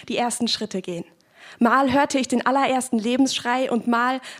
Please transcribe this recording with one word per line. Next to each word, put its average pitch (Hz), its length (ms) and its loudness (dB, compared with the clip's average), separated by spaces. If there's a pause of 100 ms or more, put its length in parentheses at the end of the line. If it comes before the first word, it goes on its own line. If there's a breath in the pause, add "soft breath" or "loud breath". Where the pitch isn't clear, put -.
die - 100 -4
ersten 240 300 -2
Schritte 202 340 -4
gehen. 175 240 -8 (520 loud breath)
Mal 254 340 4
hörte 277 280 2
ich 254 80 -2
den 240 180 -2
allerersten 254 540 0
Lebensschrei 254 720 0
und 240 160 -2
mal 247 340 0 (180 loud breath)